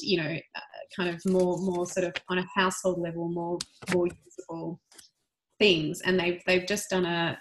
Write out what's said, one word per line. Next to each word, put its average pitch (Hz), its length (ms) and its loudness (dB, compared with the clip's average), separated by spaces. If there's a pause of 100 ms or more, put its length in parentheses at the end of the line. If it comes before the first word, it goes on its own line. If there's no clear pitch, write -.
you 190 160 0
know, 156 200 -2 (180)
uh, - 40 -10 (340)
kind 180 160 -2
of 170 160 -6
more, 180 340 4
more 175 260 -2
sort 180 200 -2
of 180 80 -4 (140)
on 185 120 0
a 185 140 -2
household 185 460 2
level, 170 300 -4
more, 170 280 -4 (360)
more 175 140 4 (180)
usable - 560 -10 (760)
things. 160 440 4
And 185 180 2
they've, 175 260 0
they've 185 220 2
just 202 220 -2
done 185 160 2
a, 170 360 0